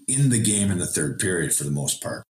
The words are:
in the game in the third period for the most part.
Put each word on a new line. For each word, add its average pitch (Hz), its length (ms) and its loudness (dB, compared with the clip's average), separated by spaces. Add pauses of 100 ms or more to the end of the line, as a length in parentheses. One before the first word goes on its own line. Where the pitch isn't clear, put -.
in 139 220 4
the 117 100 4
game 101 300 2
in 90 100 0
the 80 80 -4
third 71 320 -2
period 87 340 0
for - 100 -2
the 71 80 -2
most 71 300 -2
part. - 220 -8 (120)